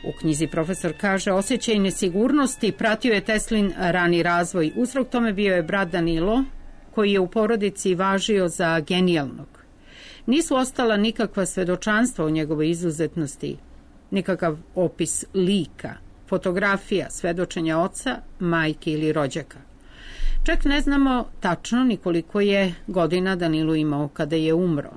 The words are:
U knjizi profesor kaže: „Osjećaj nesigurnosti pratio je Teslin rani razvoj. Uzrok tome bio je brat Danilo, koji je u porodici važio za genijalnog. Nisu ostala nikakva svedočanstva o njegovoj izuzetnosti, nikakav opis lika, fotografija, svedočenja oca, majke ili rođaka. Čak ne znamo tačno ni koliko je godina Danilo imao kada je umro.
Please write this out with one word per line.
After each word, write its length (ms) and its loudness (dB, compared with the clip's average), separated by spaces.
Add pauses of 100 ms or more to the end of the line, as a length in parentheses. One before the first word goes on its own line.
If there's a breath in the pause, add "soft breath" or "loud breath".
U 80 -6
knjizi 360 -2
profesor 540 -4
kaže: 300 0
„Osjećaj 480 0
nesigurnosti 920 2
pratio 420 0
je 80 2
Teslin 560 0
rani 460 2
razvoj. 520 0
Uzrok 340 0
tome 240 0
bio 220 2
je 80 2
brat 280 -2
Danilo, 520 2 (520)
koji 160 2
je 80 4
u 80 2
porodici 680 0
važio 520 2
za 320 0
genijalnog. 840 0 (600 loud breath)
Nisu 300 2
ostala 420 2
nikakva 480 0
svedočanstva 800 0
o 40 0
njegovoj 400 0
izuzetnosti, 880 -4 (540)
nikakav 460 -2 (180)
opis 580 -2
lika, 600 -2 (360)
fotografija, 800 0
svedočenja 680 -2
oca, 400 -2 (220)
majke 520 0
ili 220 0
rođaka. 440 -4 (840 loud breath)
Čak 220 4
ne 160 4
znamo 440 2 (140)
tačno 440 0
ni 140 2
koliko 440 -2
je 320 2 (140)
godina 480 0
Danilo 400 0
imao 320 0
kada 280 -4
je 180 2
umro. 440 0